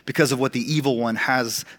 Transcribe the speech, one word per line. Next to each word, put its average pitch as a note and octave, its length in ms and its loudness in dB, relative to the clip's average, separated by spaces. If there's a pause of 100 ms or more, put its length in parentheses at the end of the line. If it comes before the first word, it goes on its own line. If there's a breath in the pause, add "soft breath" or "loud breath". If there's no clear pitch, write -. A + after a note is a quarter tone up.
because C#3 280 2
of C3 40 0
what C3 140 0
the C3 80 -4
evil C3+ 380 0
one A#2 180 0
has A#2+ 480 -2 (160 loud breath)